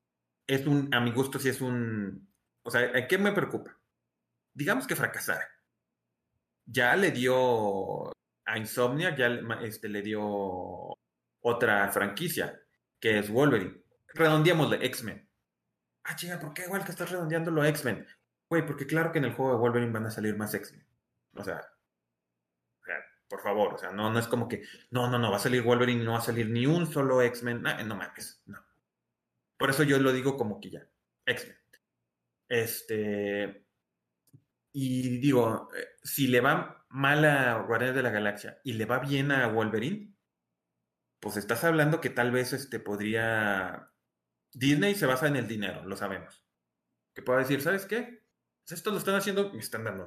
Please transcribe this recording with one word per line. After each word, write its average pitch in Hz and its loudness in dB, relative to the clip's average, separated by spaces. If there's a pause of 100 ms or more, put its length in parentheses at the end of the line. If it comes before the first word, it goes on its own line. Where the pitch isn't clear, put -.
(460)
es 135 0
un, 143 2
a 120 4
mi 120 2
gusto 135 0
sí 131 0
es 120 -2
un, 113 -4 (300)
o 117 -8
sea, 120 4
¿en 123 0
qué 185 2
me 202 4
preocupa? - -2 (800)
Digamos 220 -2
que 160 -2
fracasara. - -2 (1200)
Ya 123 2
le 185 4
dio 120 0 (340)
a 110 -4
Insomniac, 131 0
ya 123 4
le, 120 -4
ma-, 113 -6
este, 107 -10
le 104 -6
dio 95 -6 (420)
otra 110 2
franquicia, 101 -2 (400)
que 107 2
es 101 -4
Wolverine. 117 2 (320)
Redondeémosle, 156 4
X-Men. - -6 (800)
"Ah, 165 -8
chinga, 175 -8
¿por 151 -10
qué, 180 -10
igual 190 -4
que 175 -8
estás 175 -6
redondeándolo 165 0
a 151 6
X-Men?". 131 -2 (440)
Güey, 160 2
porque 143 -6
claro 165 0
que 165 2
en 131 2
el 113 -2
juego 131 2
de 117 2
Wolverine 120 2
van 110 -2
a 110 -4
salir 107 -2
más 104 -4
X-Men. - -8 (500)
O 101 -10
sea, 87 -8 (1200)
o - -20
sea, 85 -8 (320)
por 98 -10
favor, 101 0
o - -10
sea, 92 -10
no, 107 -2
no 113 2
es 117 -2
como 120 -2
que, 110 -6 (280)
"No, 123 0
no, 120 0
no, 117 2
va 98 2
a 101 0
salir 127 2
Wolverine 120 4
y - -2
no 113 0
va 117 0
a 113 -2
salir 113 -2
ni 117 0
un 160 2
solo 131 2
X-Men". 120 -2
Ah, 123 -4
no 107 -6
mames, - -14
no. 104 -18 (1000)
Por 135 2
eso 135 2
yo 135 4
lo 131 4
digo 131 0
como 107 -4
que 92 -14
ya, 80 -16 (380)
X-Men. - -6 (920)
Este, 104 -4 (1080)
y 127 -2
digo, 123 4
eh, - -8 (160)
si 135 0
le 123 6
va 156 0
mal 139 2
a 135 4 (120)
Guardianes 123 2
de 135 2
la 123 2
Galaxia 104 -2
y 123 -4
le 110 -2
va 123 2
bien 139 0
a 131 4
Wolverine, 110 -2 (1080)
pues 104 -8
estás 113 -2
hablando 160 4
que 127 -2
tal 123 0
vez, 123 0
este, 117 -8
podría, 104 -2 (600)
Disney 147 2
se 202 -2
basa 131 2
en 143 2
el 113 -2
dinero, 98 -6
lo 95 -8
sabemos. 95 -10 (680)
Que - -16
pueda 127 2
decir, 135 0
"¿Sabes 190 0
qué? - -8 (400)
Pues - -16
esto 214 -4
lo 196 -2
están 196 0
haciendo, 202 0
me 113 -12
están 113 -8
dando 98 -6